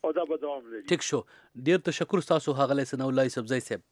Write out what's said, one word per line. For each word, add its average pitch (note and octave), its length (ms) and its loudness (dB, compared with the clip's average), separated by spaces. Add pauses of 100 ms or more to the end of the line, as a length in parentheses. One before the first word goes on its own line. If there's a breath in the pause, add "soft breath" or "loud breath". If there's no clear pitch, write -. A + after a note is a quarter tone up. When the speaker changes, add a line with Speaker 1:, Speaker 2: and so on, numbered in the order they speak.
Speaker 1:
او D#3+ 80 0
دا E3+ 120 0
به D#3 120 -2
دوام C#3+ 360 -6
لري. G#2+ 100 -12
Speaker 2:
ټیک - 200 0
شو. A#2+ 200 -2 (340 soft breath)
ډېر D3+ 220 2
تشکر F3 420 0
ستاسو D#3 320 2
ښاغلی C#3 320 2
ثناءالله C3 380 0
یوسفزی B2+ 380 0
صاحب. G2 200 -6 (120)